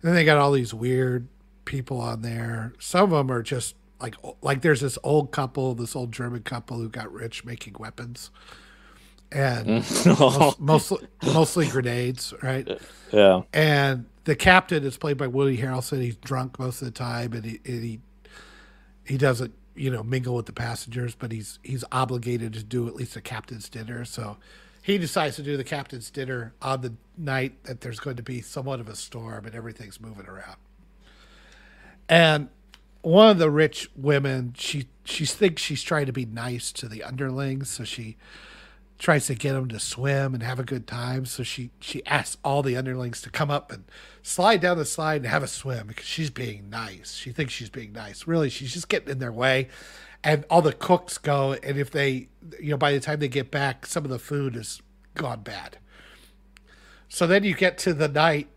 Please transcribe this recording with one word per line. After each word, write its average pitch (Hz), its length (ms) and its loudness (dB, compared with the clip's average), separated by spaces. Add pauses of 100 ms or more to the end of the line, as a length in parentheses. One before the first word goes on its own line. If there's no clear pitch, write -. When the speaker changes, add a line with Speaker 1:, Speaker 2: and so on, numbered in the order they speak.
Speaker 1:
And 165 80 2
then 170 40 6
they 170 100 6
got 151 120 8
all 143 160 6
these 123 220 2
weird 127 540 0 (360)
people 131 360 -6
on 117 220 -6
there. 117 560 -6
Some 185 340 4
of 151 60 4
'em 135 140 2
are 117 100 -2
just - 320 -6 (260)
like, 113 240 -10
o-, - 180 -14
like, 139 200 2
there's 151 180 6
this 139 220 -4
old 147 280 2
couple, 131 440 -2
this 117 220 -6
old 120 160 -4
German 120 300 -6
couple 120 360 -8
who 113 100 -6
got 110 240 -10
rich 113 320 -10
making 117 340 -12
weapons. 120 520 -12 (1000)
And 123 340 2
Speaker 2:
<laughs> - 520 4
Speaker 1:
most-, 139 420 8
mostly, 156 460 2 (180)
mostly 160 440 4
grenades, 123 760 -2
right? 131 260 -4 (440)
Speaker 2:
Yeah. 98 300 10 (100)
Speaker 1:
And 139 540 4 (180)
the 147 120 2
captain 180 480 6
is 135 140 -4
played 147 180 -2
by 135 100 -2
Woody 131 320 2
Harrelson. 127 440 -2
He's 120 140 -4
drunk 131 420 -4
most 127 240 -6
of 131 40 -6
the 117 60 -8
time, 120 400 -6
and 110 120 -8
he, 110 200 -10
and 120 180 -8
he, 117 180 -8 (1080)
he 139 100 -2
doesn't, 131 380 2 (200)
you 135 160 -4
know, 117 120 -4
mingle 123 320 -2
with 120 120 -4
the - 60 -16
passengers, 117 640 -8
but 113 180 -10
he's, 107 300 -12
he's 131 280 -6
obligated 120 600 -2
to 110 100 -10
do 117 240 -2
at 117 80 -8
least 123 220 -8
a 113 60 -12
captain's 110 460 -12
dinner. 120 360 -10
So 107 320 -10 (460)
he 202 160 2
decides 160 380 0
to 156 60 -12
do 143 140 -4
the 135 80 -4
captain's 131 460 -10
dinner 127 420 -6 (100)
on 131 200 -2
the 123 100 -6 (260)
night 135 460 -4
that 123 160 -10
there's 117 200 -10
going 131 160 -6
to 123 60 -12
be 123 180 -8
somewhat 131 400 -8
of 110 80 -12
a 104 60 -14
storm 110 520 -12
and 110 80 -16
everything's 110 460 -14
moving 104 260 -16
around. 95 300 -16 (1500)
And 156 400 8 (560)
one 196 260 10
of 190 80 6
the 156 120 6
rich 151 460 2
women, 135 600 0
she, - 320 -6 (160)
she - 220 -4
thinks 180 360 2
she's 143 200 -4
trying 147 240 0
to 131 60 -4
be 127 140 -4
nice 120 460 -8
to - 160 -12
the 110 160 -12
underlings, 135 640 -4
so 117 140 -8
she 113 320 -10 (840)
tries 151 280 2
to 135 80 -2
get 135 200 -2
'em 131 140 -4
to 110 100 -8
swim 135 560 -2
and 117 80 -6
have 123 160 -4
a 131 60 -4
good 123 220 -6
time. 123 400 -6
So - 160 -8
she, 120 280 -8 (100)
she - 260 -10
asks - 380 0
all 143 180 2
the 127 140 0
underlings 127 460 -6
to - 80 -14
come 143 200 -2
up 143 220 -2
and - 120 -16 (380)
slide 196 380 4
down 175 180 2
the 151 60 -2
slide 156 380 -2
and 123 40 -6
have 147 160 0
a 131 60 -6
swim 117 400 -8
because - 180 -14
she's 156 240 -4
being 104 400 -10
nice. 107 440 -12
She - 180 -12
thinks 135 200 -4
she's 113 180 -10
being 110 220 -14
nice. 107 340 -14
Really, 165 240 2
she's 131 220 -10
just 170 160 -10
getting 160 220 -2
in 135 80 -4
their 123 140 -4
way. 131 360 2 (540)
And 151 260 2
all 170 140 8
the 151 100 4
cooks - 460 0
go, 139 340 2
and 139 240 -4
if 139 140 -4
they, 135 380 0 (300)
you 147 120 -6
know, 143 80 0
by 143 140 4
the 139 80 2
time 151 200 -4
they 147 80 0
get 131 220 -2
back, 139 340 -2
some 156 200 -4
of 135 60 -6
the 123 80 -4
food 139 360 -4
has - 260 -10 (340)
gone 120 280 -6
bad. 90 340 -12 (1300)
So - 180 0
then 196 180 6
you 196 100 2
get 180 240 2
to 180 140 0
the 151 160 0
night 147 480 2